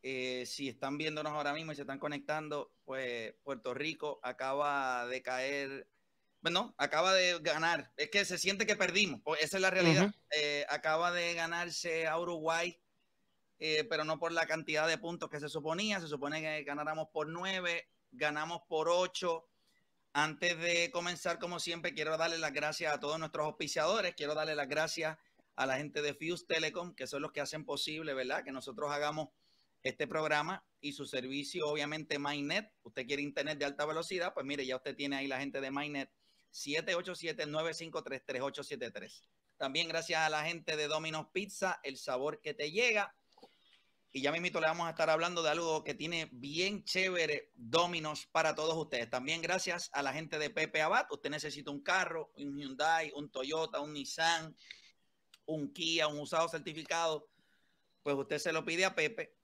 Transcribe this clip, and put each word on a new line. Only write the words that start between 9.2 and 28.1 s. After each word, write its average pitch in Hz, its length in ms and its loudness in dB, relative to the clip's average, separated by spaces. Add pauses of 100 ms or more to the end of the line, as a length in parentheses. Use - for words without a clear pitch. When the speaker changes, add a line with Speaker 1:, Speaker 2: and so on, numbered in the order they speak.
Speaker 1:
pues 151 220 2
esa 156 140 0
es 190 40 2
la 190 80 6
realidad. 185 360 8
Speaker 2:
Ujú. 202 80 2 (180)
Speaker 1:
Eh, 147 380 0
acaba 156 420 2
de 170 240 0
ganarse 165 720 -2
a 156 100 2
Uruguay, 170 600 0 (800)
eh, 156 280 2
pero 156 160 0
no 156 140 0
por 165 140 -2
la 165 160 2
cantidad 156 400 2
de 160 100 2
puntos 165 320 -6
que 147 100 -6
se 147 100 -6
suponía. 170 500 -2
Se 165 80 -8
supone 147 340 -4
que 156 220 -2
ganáramos 151 460 -4
por 151 180 -2
nueve, 175 600 -2 (220)
ganamos 151 580 -2
por 156 220 2
ocho. 175 600 2 (640)
Antes 156 440 2
de 170 320 2
comenzar, 175 480 -2
como 175 220 -4
siempre, 170 340 -4
quiero 156 240 0
darle 165 220 2
las 151 140 0
gracias 151 380 0
a 147 80 0
todos 147 200 -2
nuestros 156 260 -2
auspiciadores. 170 680 2
Quiero 147 180 -2
darle 156 220 0
las 143 120 0
gracias 156 480 0 (400)
a 135 120 0
la 131 100 2
gente 147 240 -2
de 147 140 0
Fuse 165 320 -4
Telecom, 160 480 0
que 131 100 -8
son 139 160 -4
los 147 100 -4
que 147 100 -4
hacen 151 240 -4
posible, 151 500 -4